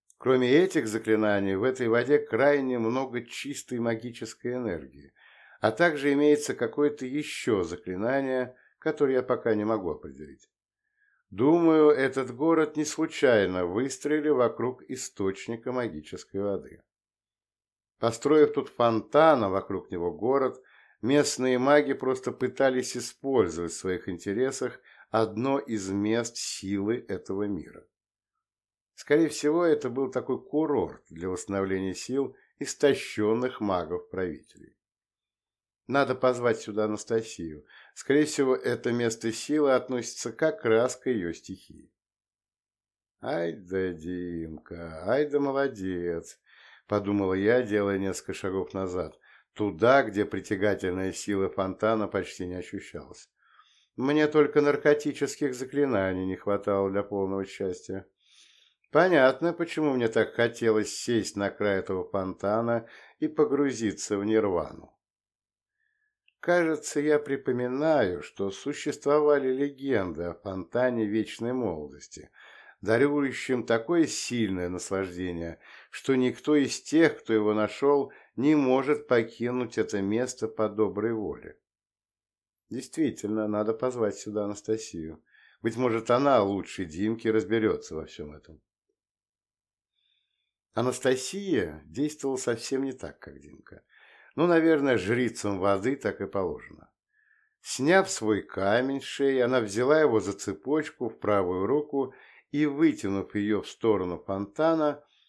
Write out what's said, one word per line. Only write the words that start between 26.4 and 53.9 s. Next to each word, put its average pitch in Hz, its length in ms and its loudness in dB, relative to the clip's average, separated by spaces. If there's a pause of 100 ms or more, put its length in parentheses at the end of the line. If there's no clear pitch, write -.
этого 104 360 -6
мира. 98 420 -8 (1080)
Скорее 151 340 2
всего, 160 340 0
это 147 260 2
был 131 220 -4
такой 127 320 -4
курорт 147 680 -2
для 82 200 -8
восстановления 95 640 -2
сил 135 400 -4 (240)
истощённых 123 1000 0
магов-правителей. 90 1160 -6 (1120)
Надо 131 280 0
позвать 120 440 2
сюда 107 240 -4
Анастасию. 107 800 -4 (300)
Скорее 147 300 2
всего, 131 300 0
это 120 360 -2
место 113 400 -2
силы 143 420 0
относится 123 600 -4
как - 320 -2
раз 117 320 2
к - 100 -8
её 95 240 0
стихии. - 600 -16 (1300)
«Ай 165 320 -6
да 92 400 -4
Димка, 82 1160 -10
ай 139 220 2
да 139 100 0
молодец», 95 1000 -4 (500)
подумала 98 480 0
я, 110 260 4
делая 101 360 0
несколько 95 360 -6
шагов 95 400 -6
назад, 90 440 -6 (360)
туда, 107 500 4
где 101 220 -2
притягательная 95 880 -2
сила 98 340 -2
фонтана 101 640 -2
почти 95 380 -6
не 90 80 -8
ощущалась. - 760 -14 (640)